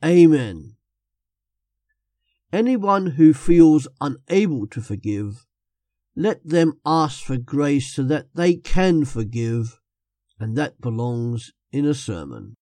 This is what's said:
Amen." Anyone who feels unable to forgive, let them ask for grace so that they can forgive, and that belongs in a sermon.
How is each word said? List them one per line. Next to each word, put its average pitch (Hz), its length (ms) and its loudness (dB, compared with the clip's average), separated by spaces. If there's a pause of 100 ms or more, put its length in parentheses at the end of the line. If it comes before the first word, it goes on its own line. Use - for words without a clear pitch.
Amen." 143 680 4 (1800)
Anyone 196 600 0
who 156 200 6
feels 156 540 6 (140)
unable 147 640 -2
to 110 140 -12
forgive, 104 680 -8 (680)
let 202 280 -4
them 165 400 0
ask 156 380 -2
for 131 140 -6
grace 143 580 -4
so 139 80 -4
that 139 320 -4
they 175 220 2
can 175 480 2
forgive, 117 760 -6 (600)
and 110 160 -6
that 147 240 -6
belongs 120 720 -6 (180)
in 143 140 -4
a 147 100 0
sermon. 95 680 -12